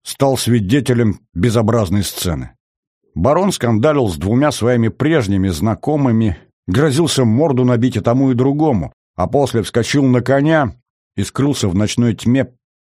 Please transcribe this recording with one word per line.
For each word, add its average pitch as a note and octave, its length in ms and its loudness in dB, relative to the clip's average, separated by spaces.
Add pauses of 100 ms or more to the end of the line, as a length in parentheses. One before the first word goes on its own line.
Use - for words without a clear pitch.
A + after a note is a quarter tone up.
стал C3+ 340 -2
свидетелем A#2 840 0 (140)
безобразной G#2 680 0
сцены. C#2 540 -6 (580)
Барон D#3 380 2
скандалил A#2+ 560 0
с E2 80 -4
двумя A#2 340 0
своими A#2 380 0
прежними G2+ 600 0
знакомыми, A2+ 880 0 (280)
грозился D3+ 580 0
морду B2+ 400 2
набить B2 320 0
и G#2 40 -2
тому, C3 300 0
и B2+ 40 0
другому, C3+ 580 0 (220)
а F#2 120 -2
после B2 360 0
вскочил C3+ 420 -2
на B2 180 2
коня C#3 540 0 (440)
и F#2+ 40 -4
скрылся C3 440 -2
в E2+ 60 -2
ночной G#2+ 400 0
тьме, B2 380 -2 (280)